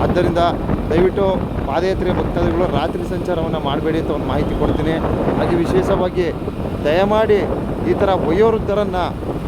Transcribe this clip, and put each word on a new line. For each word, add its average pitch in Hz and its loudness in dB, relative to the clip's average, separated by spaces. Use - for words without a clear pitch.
ಆದ್ದರಿಂದ 175 2
ದಯವಿಟ್ಟು 185 2
ಪಾದಯಾತ್ರೆ 180 0
ಭಕ್ತಾದಿಗಳು 170 0
ರಾತ್ರಿ 160 -2
ಸಂಚಾರವನ್ನು 165 -2
ಮಾಡಬೇಡಿ 151 0
ಅಂತ 160 -2
ಒಂದು 135 -2
ಮಾಹಿತಿ 139 0
ಕೊಡ್ತೀನಿ. 156 0
ಹಾಗೆ 165 2
ವಿಶೇಷವಾಗಿ 180 0
ದಯಮಾಡಿ 208 4
ಈ 180 2
ಥರ 202 2
ವಯೋವೃದ್ಧರನ್ನು 196 0